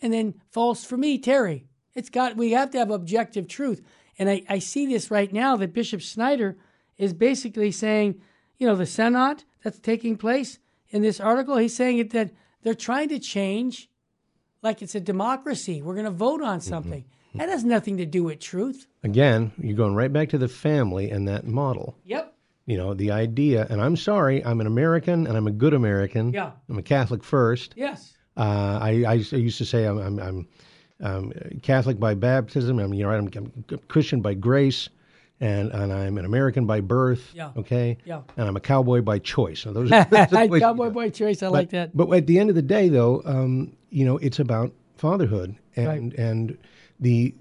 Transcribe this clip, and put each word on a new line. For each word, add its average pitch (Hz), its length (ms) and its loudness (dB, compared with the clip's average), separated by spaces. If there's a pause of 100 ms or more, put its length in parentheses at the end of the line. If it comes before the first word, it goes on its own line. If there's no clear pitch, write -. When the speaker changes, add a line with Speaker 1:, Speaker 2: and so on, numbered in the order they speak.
Speaker 1:
and 226 120 -2
then 220 220 -2 (160)
false 233 320 -2
for 247 140 -8
me, 277 200 0
Terry. 220 480 0 (300)
It's - 140 -12
got, 247 260 -2
we 233 160 0
have 269 200 0
to 269 60 -4
have 220 140 0
objective 196 560 -4
truth. 262 340 -6 (380)
And 196 100 0
I, 190 200 0
I 196 100 -2
see 277 260 -4
this 254 240 -2
right 202 220 0
now 247 260 0
that 190 160 -4
Bishop 233 280 -4
Snyder 226 560 -2 (400)
is 196 160 -2
basically 220 580 0
saying, 214 500 0 (360)
you 254 100 0
know, 208 80 4
the 180 100 -2
synod 247 580 0 (200)
that's - 160 -8
taking 226 380 -4
place 240 420 -2 (300)
in 208 120 0
this 214 180 0
article, 247 380 0
he's 233 180 0
saying 254 240 0
it, 233 120 -2
that 226 200 -2 (320)
they're 226 120 0
trying 277 340 -4
to 294 100 -4
change, 208 720 -6 (720)
like 220 200 -4
it's 202 140 -10
a 208 40 -4
democracy. 202 840 -4
We're 170 140 -8
gonna 214 160 -6
vote 240 300 -2
on 202 180 -4
Speaker 2:
Mm-hmm. - 100 -12
Speaker 1:
something. 151 360 -8 (300)
That 330 140 -4
has 302 160 -2
nothing 214 320 0
to 175 80 -4
do 175 180 0
with 156 160 -4
truth. 247 480 -6 (160)
Speaker 2:
Again, 113 540 4
you're 107 180 -4
going 104 200 2
right 127 180 0
back 151 160 0
to 151 80 0
the 127 100 0
family 110 640 0
and 98 160 -2
that 98 180 -4
model. 127 600 -4
Speaker 1:
Yep. 311 280 -8 (320)
Speaker 2:
You 113 120 -4
know, 92 160 -4
the 101 180 -2
idea, 117 580 0
and 104 120 -2
I'm 160 160 2
sorry, 165 480 0
I'm 117 160 0
an 107 60 -2
American 165 600 2
and 110 80 -2
I'm 110 100 0
a 107 60 0
good 127 220 2
American. 110 600 0
Speaker 1:
Yeah. 185 180 -6 (180)
Speaker 2:
I'm 117 80 -6
a 98 40 -6
Catholic 127 440 -2
first. 123 500 0
Speaker 1:
Yes. - 380 -10 (240)
Speaker 2:
Uh, 101 440 0
I, 110 260 2
I 110 60 2
used 117 460 0
to 113 60 -2
say 113 200 0
I'm, 104 140 0
I'm, 101 200 -4
I'm, 92 280 -8 (540)
um, 95 320 -6 (280)
Catholic 131 380 2
by 107 160 2
baptism. 123 640 0
I'm, 101 140 -2
you 101 100 -2
know, 101 80 0
I'm, 104 240 -2
I'm 113 440 -12 (100)
Christian 143 320 2
by 101 120 -2
grace, 127 540 2 (540)
and, 101 320 0
and 101 200 -2
I'm 98 240 -4
an 90 80 -6
American 123 400 2
by 107 160 0
birth. 123 540 0
Speaker 1:
Yeah. 156 220 -12
Speaker 2:
Okay. 120 480 -2
Speaker 1:
Yeah. 160 160 -10 (160)
Speaker 2:
And 113 100 -2
I'm 98 80 -2
a 98 60 -6
cowboy 123 400 4
by 104 180 0
choice. 90 420 -2
So 104 120 -10
those 120 180 2
are, 214 140 10
<laughs> - 40 -4
those 214 100 8 (140)
are 220 120 8
the - 20 4
ways 175 140 4
Speaker 1:
<laughs> - 20 4
Cowboy 233 220 2
Speaker 2:
to 233 60 -2
go. 220 40 -6
Speaker 1:
by 233 140 -2
choice. 208 340 -2
I 190 40 -2
Speaker 2:
But, 185 60 0
Speaker 1:
like 185 180 2
that. 175 240 -4
Speaker 2:
but 170 180 2
at 165 140 6
the 170 120 6
end 214 100 4
of 180 60 4
the 165 60 2
day, 185 280 4
though, 123 360 4
um, 131 500 -2 (140)
you 135 160 0
know, 127 140 2
it's 139 200 -2
about 120 320 0 (240)
fatherhood 110 600 0 (200)
and, 120 120 0
Speaker 1:
Right. 135 320 -4
Speaker 2:
and 113 380 -2 (420)
the, 120 420 2